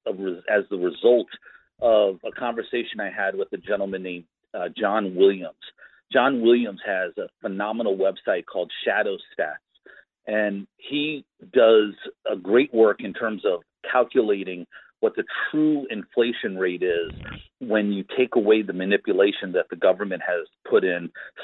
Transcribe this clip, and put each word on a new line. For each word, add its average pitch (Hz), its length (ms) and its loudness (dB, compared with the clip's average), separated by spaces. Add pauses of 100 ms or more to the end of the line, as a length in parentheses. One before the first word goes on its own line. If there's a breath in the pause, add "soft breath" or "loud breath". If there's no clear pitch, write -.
a 107 60 -4
res-, 92 360 -6
as 104 220 2
the 101 60 -6
result 95 500 2 (540 soft breath)
of 104 440 4
a 104 60 -8
conversation 117 720 -6
I 98 100 -6
had 98 240 -4
with 95 180 -6
a 104 40 -8
gentleman 95 480 -6
named, 87 200 -10 (300)
uh, 90 220 -6
John 101 400 -2
Williams. 95 380 2 (580 soft breath)
John 131 280 2
Williams 117 460 4
has 92 320 -4
a 90 100 -8 (120)
phenomenal 104 560 -4
website 95 500 -2
called 90 240 -6 (140)
Shadow 104 320 0
Stats, - 400 -8 (720 loud breath)
and 104 500 -2
he 147 480 -6 (280)
does 110 420 6 (360)
a 104 60 -2
great 104 360 2
work 110 280 4
in 107 120 -8
terms 110 320 -6
of 90 180 0 (280)
calculating 101 760 0 (340 loud breath)
what - 160 0
the - 80 -4 (260)
true 151 400 0
inflation 110 680 -2
rate 90 240 -2
is 85 280 -2 (480)
when 107 320 0
you 98 140 -4 (120)
take 127 200 0
away 110 260 4
the 98 100 -6
manipulation 95 800 0
that 87 180 -2
the 90 60 -10
government 92 480 0
has 87 220 -4 (220)
put 104 160 4
in 87 260 -2 (340 loud breath)